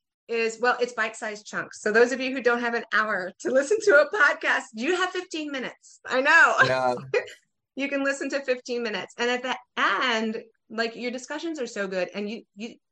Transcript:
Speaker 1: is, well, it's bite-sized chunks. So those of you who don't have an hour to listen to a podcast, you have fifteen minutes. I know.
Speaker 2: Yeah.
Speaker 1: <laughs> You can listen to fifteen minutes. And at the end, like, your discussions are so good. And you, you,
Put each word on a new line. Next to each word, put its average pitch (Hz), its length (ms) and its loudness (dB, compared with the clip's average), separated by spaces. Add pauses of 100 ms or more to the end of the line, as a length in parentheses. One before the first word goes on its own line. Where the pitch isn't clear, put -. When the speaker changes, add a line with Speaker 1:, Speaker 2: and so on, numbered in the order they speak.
(280)
Speaker 1:
is, 226 320 -2
well, 240 180 2
it's 240 140 -2
bite-sized 220 540 -6
chunks. - 340 -8
So 214 100 0
those 240 220 6
of 254 80 -4
you 262 140 -4
who 269 80 -4
don't 240 180 2
have 233 140 -2
an 220 180 -4
hour 208 480 -2
to 320 100 -4
listen 285 340 2
to 302 180 8
a 294 120 0
podcast, 302 500 2 (100)
you 262 220 0
have 359 120 0
fifteen 359 420 -8
minutes. - 560 -10
I 254 140 0
know. 302 340 6 (120)
Speaker 2:
Yeah. 127 280 4 (200)
Speaker 1:
<laughs> - 60 4 (560)
You 269 120 -2
can 277 140 -2
listen 277 280 -2
to 269 100 -2
fifteen 247 420 -4
minutes. 208 360 -6
And 240 120 0
at 247 140 -2
the 254 120 -2 (240)
end, 233 640 0 (260)
like, 226 280 -4
your 233 160 -6
discussions 294 480 -8
are 233 80 -4
so 202 180 -6
good. 185 260 -4
And 208 160 -6
you, 220 140 -10 (140)
you, 220 180 -12 (180)